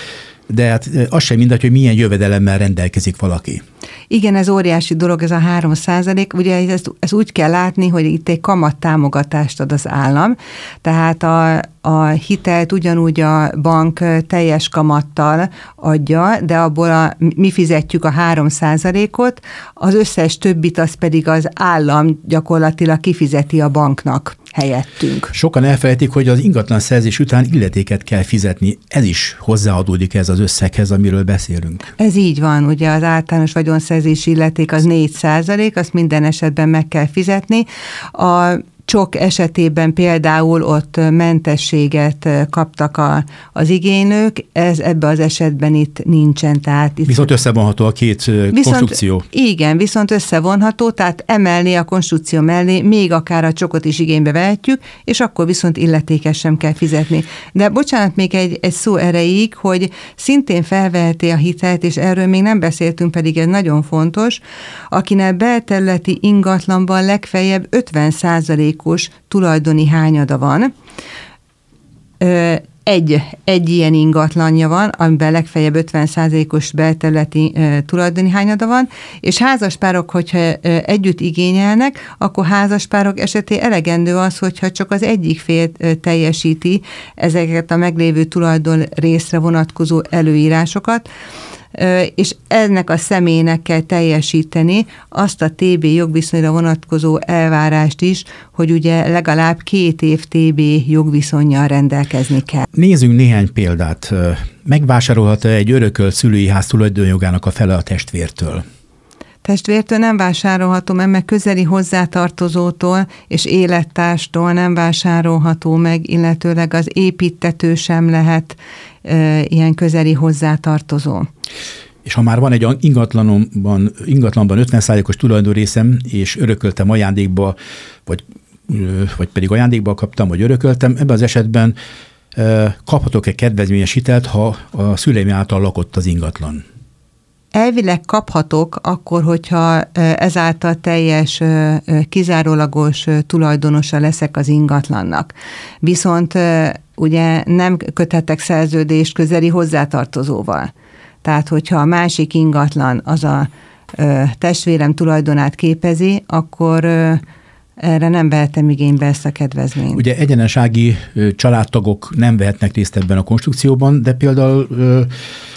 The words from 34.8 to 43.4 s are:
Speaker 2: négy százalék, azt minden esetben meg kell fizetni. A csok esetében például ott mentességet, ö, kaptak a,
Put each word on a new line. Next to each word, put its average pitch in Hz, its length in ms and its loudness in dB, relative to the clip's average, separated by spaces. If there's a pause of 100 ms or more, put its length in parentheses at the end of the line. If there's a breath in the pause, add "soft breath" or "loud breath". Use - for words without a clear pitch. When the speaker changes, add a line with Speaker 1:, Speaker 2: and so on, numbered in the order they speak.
Speaker 2:
négy 160 280 2
százalék, 180 640 -2
azt 170 160 -4
minden 156 300 0
esetben 156 460 0
meg 156 180 2
kell 151 200 -2
fizetni. 196 580 0 (460 loud breath)
A 175 480 0 (260)
csok 196 300 0
esetében 165 760 0
például 160 720 2
ott 151 360 -2 (100)
mentességet, 156 1160 0
ö, 143 240 0
kaptak 151 480 -4
a, 147 260 0 (300 loud breath)